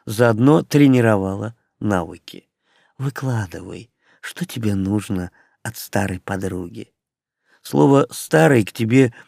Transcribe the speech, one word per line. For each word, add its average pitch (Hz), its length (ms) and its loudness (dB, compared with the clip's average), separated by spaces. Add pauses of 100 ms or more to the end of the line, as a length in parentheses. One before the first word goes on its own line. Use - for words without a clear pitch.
заодно 120 580 2
тренировала 110 920 2 (240)
навыки. 87 680 -6 (500)
"Выкладывай, 107 920 -8 (300)
что - 240 -12
тебе 110 300 -4
нужно 95 560 -4 (320)
от 117 140 -10
старой 98 420 -4
подруги?" 95 720 -10 (720)
"Слово 143 500 4
"старой" 147 520 2
к - 80 -12
тебе 120 400 2 (160)